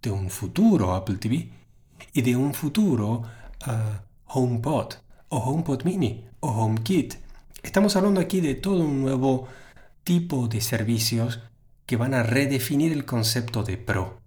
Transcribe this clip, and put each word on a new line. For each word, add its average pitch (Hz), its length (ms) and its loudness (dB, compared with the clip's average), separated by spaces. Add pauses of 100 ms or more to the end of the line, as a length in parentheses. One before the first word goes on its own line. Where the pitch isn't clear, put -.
de 117 100 -2
un 95 180 -2
futuro 113 640 2
Apple 95 220 -2
T 107 140 -4
V 151 200 -2 (600)
y 135 100 2
de 120 140 2
un 135 180 0
futuro, 120 720 0 (380)
ah, 110 400 -4 (240)
HomePod 123 720 0 (340)
o - 80 -2
HomePod 139 480 -2
Mini 175 400 -2 (160)
o 151 80 -4
HomeKit. 113 680 0 (460)
Estamos 202 340 2
hablando 190 240 4
aquí 180 220 0
de 143 140 0
todo 185 280 0
un 139 180 0
nuevo 131 460 0 (560)
tipo 170 460 0
de 110 100 -2
servicios 113 800 0 (460)
que 127 100 -2
van 123 180 2
a 123 100 2
redefinir 139 680 2
el 147 140 -2
concepto 117 580 -2
de 98 140 -4
pro. 92 500 -4